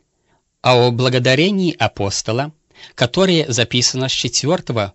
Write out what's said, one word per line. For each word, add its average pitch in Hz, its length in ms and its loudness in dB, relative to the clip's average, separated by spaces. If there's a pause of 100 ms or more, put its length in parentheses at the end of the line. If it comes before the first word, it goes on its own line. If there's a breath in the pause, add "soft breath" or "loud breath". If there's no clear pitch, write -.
(600)
А 127 160 4
о 123 160 4
благодарении 131 840 2
апостола, 110 760 -4 (420 loud breath)
которое 160 560 0
записано 123 580 -2
с 127 40 -6
четвертого 127 840 -4